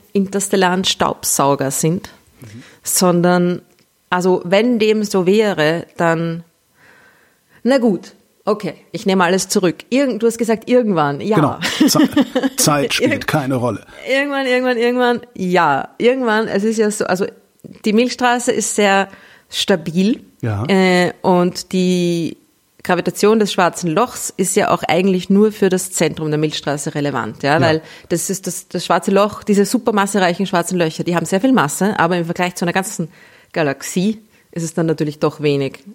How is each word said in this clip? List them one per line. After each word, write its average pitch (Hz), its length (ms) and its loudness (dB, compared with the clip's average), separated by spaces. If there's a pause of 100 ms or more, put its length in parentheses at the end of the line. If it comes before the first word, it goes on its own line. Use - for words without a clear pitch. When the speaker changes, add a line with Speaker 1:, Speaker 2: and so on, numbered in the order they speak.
(140)
Speaker 1:
interstellaren 190 720 0
Staubsauger 139 840 -2
sind, 165 380 -2 (320)
Speaker 2:
Mhm. 113 220 -20 (200)
Speaker 1:
sondern, 180 800 2 (480)
also 180 360 2
wenn 220 340 2
dem 214 240 2
so 190 220 0
wäre, 170 600 2 (120)
dann, 165 460 -2 (1200)
na 269 160 2
gut, 220 340 -2 (320)
okay, 165 300 -4 (160)
ich - 140 -8
nehme 190 180 2
alles 185 260 0
zurück. - 280 0 (120)
Irgend-, 254 300 0
du 233 80 2
hast 226 100 -2
gesagt, 220 320 -2
irgendwann, 175 520 2
ja. 214 140 0
Speaker 2:
Genau, 135 220 2 (300)
Ze-, 302 120 4 (320)
Speaker 1:
<laughs> 262 260 -2
Speaker 2:
Zeit 143 360 0
spielt - 180 0
Speaker 1:
Irgend-, - 160 -4
Speaker 2:
keine 135 280 -2
Rolle. 120 300 -4 (240)
Speaker 1:
Irgendwann, 277 360 -2
irgendwann, 254 320 0
irgendwann, 240 440 0 (140)
ja. 175 640 0
Irgendwann, 226 500 0
es 202 160 -2
ist 220 140 0
ja 214 140 2
so, - 140 -4
also 185 200 -2 (600)
die 214 80 0
Milchstraße 247 600 2
ist - 220 -2
sehr 196 340 2 (400)
stabil. 175 720 0 (200)
Speaker 2:
Ja. 107 280 -4
Speaker 1:
Äh, 185 420 4 (120)
und 180 500 0
die 175 640 0 (460)
Gravitation 185 560 2
des 208 120 0
schwarzen 175 400 0
Lochs 214 460 -2
ist - 180 -2
ja 202 160 2
auch 170 120 0
eigentlich 185 460 0
nur 208 220 4
für 208 160 0
das 185 240 -2
Zentrum 156 380 -2
der 151 80 0
Milchstraße 151 580 -4
relevant, 135 480 -4
ja, 147 120 2
Speaker 2:
Ja. 170 60 2
Speaker 1:
weil 156 200 2 (260)
das 170 220 -4
ist 185 180 -6
das, - 220 -12
das 175 160 -8
schwarze 185 260 0
Loch, 202 320 0
diese 202 220 2
supermassereichen 196 800 0
schwarzen 180 320 -2
Löcher, 160 260 -2
die 170 140 0
haben 165 80 -2
sehr 190 160 0
viel 262 100 2
Masse, - 480 0
aber 165 180 -6
im 170 60 -2
Vergleich 180 320 -4
zu - 80 -6
einer 175 80 -2
ganzen 185 380 -6 (420)
Galaxie 180 680 -2 (300)
ist 165 120 -10
es 160 100 -8
dann 165 120 -2
natürlich 151 340 -4
doch 147 220 -2
wenig. 139 380 -2 (160)